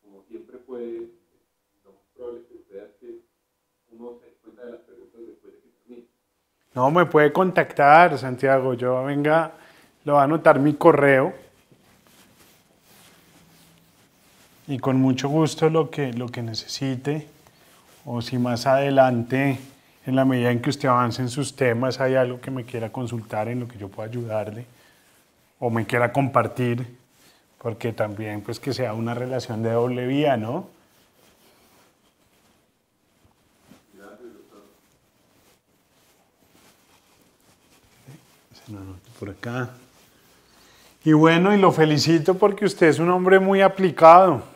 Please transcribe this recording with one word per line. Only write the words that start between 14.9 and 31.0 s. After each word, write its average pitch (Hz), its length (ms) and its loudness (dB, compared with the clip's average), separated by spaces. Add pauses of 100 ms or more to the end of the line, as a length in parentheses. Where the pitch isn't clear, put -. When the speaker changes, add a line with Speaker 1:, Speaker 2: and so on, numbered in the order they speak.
Speaker 2:
mucho 131 280 0
gusto 156 400 0
lo 160 220 0
que, 135 220 -6
lo 120 160 -8
que 123 140 -12
necesite. 135 840 -8 (760)
O 120 180 -8
si 127 160 -8
más 120 280 -4
adelante, 135 920 2 (480)
en 131 100 -2
la 135 80 2
medida 127 260 0
en 120 120 -2
que 143 80 -2
usted - 180 -4
avance 123 340 0
en 127 60 -6
sus 127 260 -8
temas, 123 460 -2
hay 131 140 0
algo 123 260 -2
que 139 100 -12
me 131 140 -10
quiera 113 260 -10
consultar, 113 580 -8
en 123 120 -8
lo 120 80 -10
que 117 100 -18
yo 98 100 -12
pueda 107 200 -14
ayudarle, 110 580 -10 (920)
o 123 120 -4
me 113 160 -2
quiera 120 260 0
compartir, 123 840 -2 (640)
porque 117 340 -8
también, 107 480 -8
pues, 117 180 -12
que 139 140 -8
sea 117 220 -6
una 117 200 -6
relación 120 480 -8
de 113 100 -2
doble 123 340 -2
vía, 139 300 0
¿no? 127 320 -8 (3250)